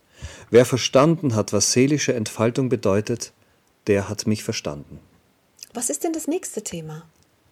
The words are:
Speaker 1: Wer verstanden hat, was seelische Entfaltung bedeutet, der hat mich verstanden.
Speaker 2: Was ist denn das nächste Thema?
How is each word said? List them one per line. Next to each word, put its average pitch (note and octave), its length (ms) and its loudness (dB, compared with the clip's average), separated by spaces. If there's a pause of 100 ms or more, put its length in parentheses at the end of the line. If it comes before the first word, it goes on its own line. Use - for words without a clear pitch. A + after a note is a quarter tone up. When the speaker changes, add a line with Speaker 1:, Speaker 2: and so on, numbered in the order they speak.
(500)
Speaker 1:
Wer A#2+ 160 8
verstanden C#3 720 2
hat, G#2 180 -2
was G2+ 180 0
seelische C#3 420 2
Entfaltung A#2+ 560 -2
bedeutet, G#2+ 600 -2 (560)
der G2 220 2
hat - 180 -8
mich G#2+ 160 0
verstanden. D2 560 -8 (760)
Speaker 2:
Was - 160 -6
ist - 140 -6
denn E4 100 -2
das D#4+ 140 -8
nächste C#4+ 360 -6
Thema? D#3+ 400 -12 (480)